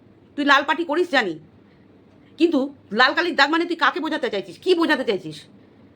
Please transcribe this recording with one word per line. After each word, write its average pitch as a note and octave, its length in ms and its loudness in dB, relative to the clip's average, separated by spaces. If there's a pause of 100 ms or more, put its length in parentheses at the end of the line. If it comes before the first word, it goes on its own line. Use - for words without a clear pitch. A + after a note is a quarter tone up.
(360)
তুই C#4+ 80 -2
লাল C#4 200 6
পাটি D#4+ 200 -2
করিস E4+ 260 -2
জানি, G3 280 0 (1000)
কিন্তু C#4+ 360 0 (180)
লাল B3+ 220 2
কালির D#4+ 220 -2
দাগ C#4 140 4
মানে E4 140 0
তুই E4+ 120 -6
কাকে C#4 240 0
বোঝাতে D4 300 -4
চাইছিস, F#3+ 280 -8
কি F4+ 160 0
বোঝাতে D4+ 300 0
চাইছিস? E3+ 400 -6 (520)